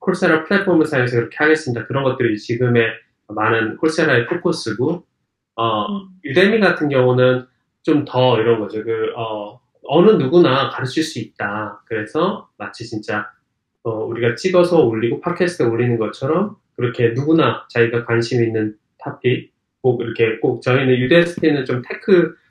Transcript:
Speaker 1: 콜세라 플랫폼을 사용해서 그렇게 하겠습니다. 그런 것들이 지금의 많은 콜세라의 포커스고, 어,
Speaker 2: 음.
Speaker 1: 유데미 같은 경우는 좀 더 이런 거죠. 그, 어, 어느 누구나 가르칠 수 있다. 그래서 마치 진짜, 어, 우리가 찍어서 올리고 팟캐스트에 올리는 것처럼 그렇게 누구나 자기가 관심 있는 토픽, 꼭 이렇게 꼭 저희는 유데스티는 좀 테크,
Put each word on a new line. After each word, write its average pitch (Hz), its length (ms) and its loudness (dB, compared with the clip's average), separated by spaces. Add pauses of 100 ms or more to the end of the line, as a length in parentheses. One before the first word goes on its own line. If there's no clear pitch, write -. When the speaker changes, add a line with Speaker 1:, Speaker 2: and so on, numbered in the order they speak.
Speaker 1:
콜세라 165 440 0
플랫폼을 175 420 2
사용해서 123 300 0
그렇게 117 220 -2
하겠습니다. 151 480 0
그런 135 180 -2
것들이 123 340 0
지금의 120 480 0 (420)
많은 110 500 -2
콜세라의 151 480 0
포커스고, 165 800 -4 (520)
어, 110 300 -2
Speaker 2:
음. 104 220 -8 (160)
Speaker 1:
유데미 196 360 2
같은 170 300 0
경우는 127 560 2 (400)
좀 147 180 2
더 127 360 2
이런 113 180 2
거죠. 107 240 -6
그, 110 340 -4
어, 110 440 -10 (240)
어느 170 260 6
누구나 135 600 4
가르칠 127 340 -4
수 - 160 -10
있다. 107 680 -8
그래서 156 600 -4 (100)
마치 101 260 -14
진짜, 107 440 -8 (560)
어, 117 60 -4 (160)
우리가 117 280 -2
찍어서 175 500 4
올리고 117 360 0
팟캐스트에 175 460 -2
올리는 120 300 0
것처럼 143 600 -2 (180)
그렇게 120 400 0
누구나 143 560 2
자기가 117 340 0
관심 117 380 0
있는 110 320 -2 (280)
토픽, - 500 -4 (300)
꼭 123 200 2
이렇게 113 380 0
꼭 123 220 -2
저희는 127 360 2
유데스티는 151 680 2
좀 127 240 -4
테크, 170 460 2 (160)